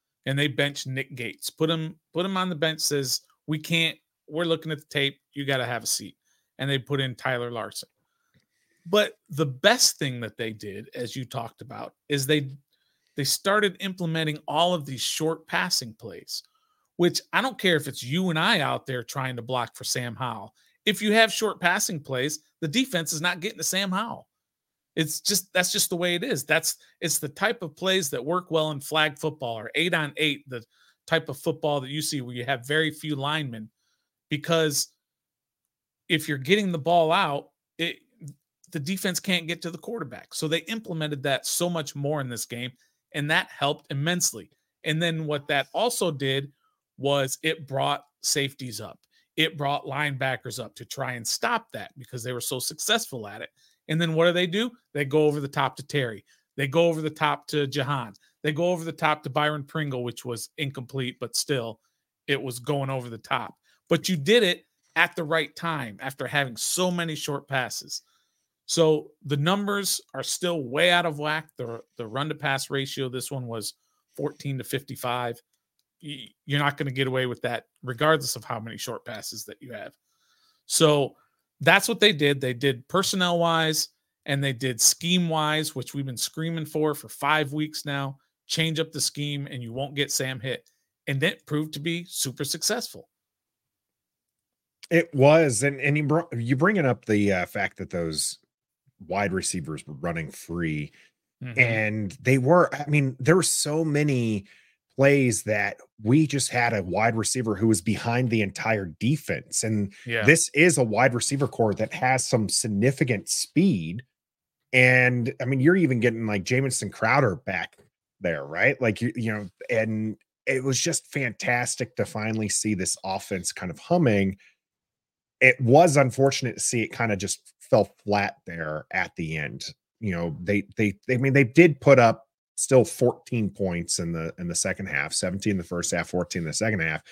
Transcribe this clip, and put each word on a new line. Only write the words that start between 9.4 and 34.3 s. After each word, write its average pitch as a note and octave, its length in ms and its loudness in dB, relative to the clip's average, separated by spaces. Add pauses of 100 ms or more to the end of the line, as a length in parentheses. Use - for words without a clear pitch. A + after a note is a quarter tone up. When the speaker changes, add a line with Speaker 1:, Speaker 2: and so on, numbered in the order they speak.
Speaker 1:
best E3+ 520 2
thing C3 240 -4
that G#2+ 160 -10
they A2+ 160 -6
did, G#2 400 -12
as B2 220 -8
you B2+ 100 -6
talked A#2 360 -10
about, A#2 340 -14 (140)
is C#3 180 0
they, C#3+ 240 2 (640)
they C#3+ 80 -2
started G3 560 2
implementing E3 580 -2 (100)
all E3+ 260 4
of D#3 120 -2
these B2+ 160 -8
short D#3+ 460 -4
passing F3 460 -2
plays, - 500 -14 (540)
which F3 240 2 (100)
I F3 100 2
don't B3+ 160 -2
care F3+ 180 2
if C#3 120 -2
it's B2+ 160 -10
you E3+ 260 0
and D#3+ 80 0
I F#3+ 220 2
out B2+ 260 -2
there B2+ 160 -6
trying C3 360 -6
to A#2 40 -8
block A#2+ 340 -4
for - 80 -16
Sam A#2+ 320 -4
Howell. A2+ 380 -8 (320)
If G3 160 2
you G#3 120 2
have A3 180 6
short G3 280 -2
passing F3+ 400 0
plays, C3+ 400 -4 (220)
the D#3+ 60 -2
defense F3 460 0
is D3+ 80 -6
not F3+ 180 -2
getting G3 180 -8
to D#3+ 60 -10
Sam G3 260 -2
Howell. G3+ 380 -6 (680)
It's D#3 260 -2
just, - 320 -2
that's F3+ 180 0
just G3 180 0
the F3+ 80 -2
way F3 160 0
it E3+ 100 -2
is. F#3+ 200 -4
That's, E3 320 0 (260)
it's E3 160 -2
the D3 120 -6
type G#3+ 340 -2
of D3+ 120 -10
plays F#3 360 0
that B2+ 120 -4
work F3+ 280 -4
well D#3 200 0
in C#3+ 80 -6
flag D3+ 380 0
football B2+ 400 -6
or A2 180 -10
eight E3 180 0
on D3+ 240 -2
eight, D3+ 300 -2
the B2 160 -12 (440)
type D#3+ 220 0
of C3+ 100 -10
football D3 420 -2
that C3 80 -10
you D3+ 120 -6
see D3+ 200 -4
where B2 140 -10
you A#2+ 100 -8
have B2+ 220 -4
very D#3 240 2
few D3+ 240 -6
linemen, C3+ 540 -4 (600)
because D#3 600 0 (1200)